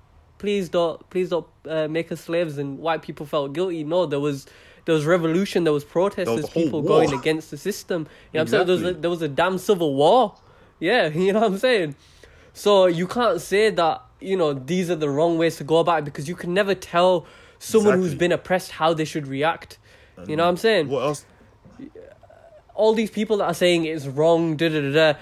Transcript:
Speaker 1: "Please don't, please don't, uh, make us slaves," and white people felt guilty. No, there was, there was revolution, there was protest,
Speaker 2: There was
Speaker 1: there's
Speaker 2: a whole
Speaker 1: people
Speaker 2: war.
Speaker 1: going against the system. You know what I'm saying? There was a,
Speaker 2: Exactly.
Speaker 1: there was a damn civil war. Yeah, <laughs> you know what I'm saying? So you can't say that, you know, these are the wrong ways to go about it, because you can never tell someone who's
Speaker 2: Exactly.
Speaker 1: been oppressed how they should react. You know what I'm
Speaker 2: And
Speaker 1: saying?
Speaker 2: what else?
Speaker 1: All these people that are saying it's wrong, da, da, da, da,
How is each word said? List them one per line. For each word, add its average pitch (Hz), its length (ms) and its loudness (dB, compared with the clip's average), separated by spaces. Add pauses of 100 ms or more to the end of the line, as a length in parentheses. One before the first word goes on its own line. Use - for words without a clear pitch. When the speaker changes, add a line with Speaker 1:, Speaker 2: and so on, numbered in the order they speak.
(380)
Speaker 1:
"Please 196 300 -4
don't, 170 420 -2
please 185 200 -2
don't, 165 160 -2 (220)
uh, 156 200 -2
make 165 220 -4
us 170 120 -8
slaves," 165 360 -4
and 139 200 -8
white 156 240 -4
people 151 240 -12
felt 143 260 -4
guilty. 170 320 -4
No, 170 220 0
there 143 140 -4
was, 143 260 -4 (380)
there 165 100 2
was 151 120 0
revolution, 175 580 2
there 156 80 2
was 147 120 -2
protest, 190 420 -2
Speaker 2:
There 117 80 0
was 151 120 -2
Speaker 1:
there's - 40 -14
Speaker 2:
a - 40 -20
whole 165 100 0
Speaker 1:
people 165 180 -2
Speaker 2:
war. - 240 4
Speaker 1:
going 143 120 -2
against 156 320 -2
the 151 60 -12
system. 180 460 -6 (300)
You 156 60 -2
know - 20 0
what - 0 -
I'm 156 80 0
saying? 190 180 2
There 180 80 2
was 170 80 0
a, 170 40 -4
Speaker 2:
Exactly. 180 160 -4
Speaker 1:
there 151 80 -2
was 170 120 -4
a 156 60 -4
damn 175 300 0
civil 170 360 0
war. 190 400 4 (460)
Yeah, 190 280 2
<laughs> 151 60 -6
you 185 180 2
know 214 80 2
what 220 120 2
I'm 190 60 -4
saying? 196 360 0 (640)
So 196 300 6
you 175 220 0
can't 214 320 0
say 214 300 2
that, 170 320 0 (180)
you 190 160 -2
know, 156 180 2
these 165 340 -2
are 175 60 0
the 151 160 -2
wrong 165 280 2
ways 165 180 0
to 156 80 -12
go 156 140 2
about 170 220 2
it, 147 40 -8
because 147 240 -10
you 175 80 -8
can 175 180 -6
never 196 220 2
tell 180 500 0 (320)
someone 208 360 2
who's 185 180 2
Speaker 2:
Exactly. 131 60 -8 (100)
Speaker 1:
been 170 40 2
oppressed 175 400 -2
how 160 220 2
they 156 100 -2
should 147 220 -6
react. 135 520 -4 (500)
You 151 80 -4
know 165 80 2
what 175 40 4
I'm 180 40 4
Speaker 2:
And 180 80 -4
Speaker 1:
saying? 196 300 2
Speaker 2:
what 131 120 0
else? 143 240 -4 (1500)
Speaker 1:
All 220 180 4
these 220 180 -2
people 214 280 -2
that 190 60 0
are 160 100 -2
saying 175 300 2
it's 156 220 -6
wrong, 160 500 2
da, 165 120 0
da, 156 120 0
da, 139 120 -2 (200)
da, - 100 -6